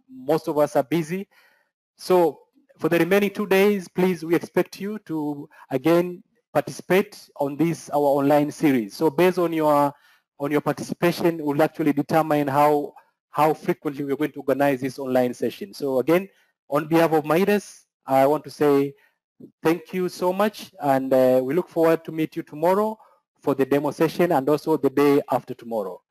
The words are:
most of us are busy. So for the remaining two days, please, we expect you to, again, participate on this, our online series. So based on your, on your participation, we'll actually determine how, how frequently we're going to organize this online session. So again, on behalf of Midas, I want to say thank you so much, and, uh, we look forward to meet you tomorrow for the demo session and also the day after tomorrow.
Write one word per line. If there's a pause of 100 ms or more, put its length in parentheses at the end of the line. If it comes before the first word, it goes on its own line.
(100)
most
of
us
are (140)
busy. (680)
So (380)
for
the
remaining
two
days,
please,
we
expect
you
to, (220)
again, (300)
participate (100)
on
this,
our (220)
online
series.
So
based
on
your, (460)
on
your
participation,
we'll
actually
determine
how, (360)
how
frequently
we're
going
to
organize
this
online
session.
So
again, (420)
on
behalf
of
Midas, (200)
I
want
to
say (680)
thank
you
so
much,
and,
uh,
we
look
forward
to
meet
you
tomorrow (440)
for
the
demo
session
and
also
the
day (100)
after
tomorrow. (100)